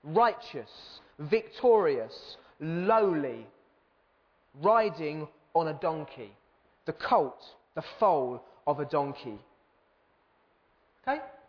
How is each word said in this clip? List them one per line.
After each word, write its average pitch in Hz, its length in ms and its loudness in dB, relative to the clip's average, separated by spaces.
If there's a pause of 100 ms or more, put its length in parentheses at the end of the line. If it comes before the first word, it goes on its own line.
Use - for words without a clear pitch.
righteous, 160 960 -2 (200)
victorious, 165 1160 2 (240)
lowly, 165 880 0 (1120)
riding 160 680 0 (260)
on 160 160 2
a 151 40 -4
donkey, 143 640 -6 (500)
the 160 60 -4
colt, - 540 0 (300)
the 160 80 -8 (160)
foal 131 440 2 (220)
of 147 160 0
a 143 40 -4
donkey." 135 540 -4 (1700)
Okay? 285 140 -2 (280)